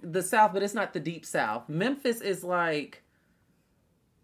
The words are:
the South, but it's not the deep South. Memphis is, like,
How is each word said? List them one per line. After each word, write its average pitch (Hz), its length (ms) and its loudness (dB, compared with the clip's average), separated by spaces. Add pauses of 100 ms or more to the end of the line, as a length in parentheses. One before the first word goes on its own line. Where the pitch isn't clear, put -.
the 175 220 -2
South, 214 300 4
but 196 100 0
it's 202 100 -2
not 208 200 -2
the 180 80 -4
deep 160 260 -6
South. 117 420 -2
Memphis 233 520 0
is, 185 240 -2
like, 165 580 -2 (1200)